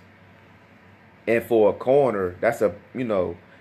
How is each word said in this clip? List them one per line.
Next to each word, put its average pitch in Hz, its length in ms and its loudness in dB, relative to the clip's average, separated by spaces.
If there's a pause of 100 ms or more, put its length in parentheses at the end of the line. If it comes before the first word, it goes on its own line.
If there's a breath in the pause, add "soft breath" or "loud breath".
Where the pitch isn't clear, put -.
(1300)
And 113 160 0
for 110 260 2
a 90 60 2
corner, 110 640 0
that's 117 220 -2
a, 95 120 0 (200)
you 127 100 -6
know, 90 320 -4 (240 loud breath)